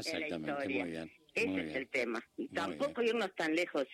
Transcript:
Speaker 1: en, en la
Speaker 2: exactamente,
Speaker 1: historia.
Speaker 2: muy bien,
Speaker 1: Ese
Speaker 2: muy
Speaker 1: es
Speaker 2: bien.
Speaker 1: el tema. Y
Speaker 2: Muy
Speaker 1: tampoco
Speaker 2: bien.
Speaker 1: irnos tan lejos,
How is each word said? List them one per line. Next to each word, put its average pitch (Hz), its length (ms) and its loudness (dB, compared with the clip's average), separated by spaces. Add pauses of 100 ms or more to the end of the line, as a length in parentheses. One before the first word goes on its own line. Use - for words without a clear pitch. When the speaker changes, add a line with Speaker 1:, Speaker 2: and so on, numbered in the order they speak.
Speaker 1:
en, - 80 -2
en 85 60 0
la 113 80 -2
Speaker 2:
exactamente, 82 240 -2
Speaker 1:
historia. 143 320 0
Speaker 2:
muy 85 80 -2
bien, 80 200 -4 (220)
Speaker 1:
Ese 208 140 2
Speaker 2:
muy 95 140 2
Speaker 1:
es 85 40 -2
Speaker 2:
bien. 80 120 -4
Speaker 1:
el 135 120 -4
tema. 117 340 0 (140)
Y - 40 -2
Speaker 2:
Muy 113 80 -6
Speaker 1:
tampoco 185 520 -2
Speaker 2:
bien. 233 140 4
Speaker 1:
irnos 208 200 0
tan 160 200 2
lejos, 165 380 2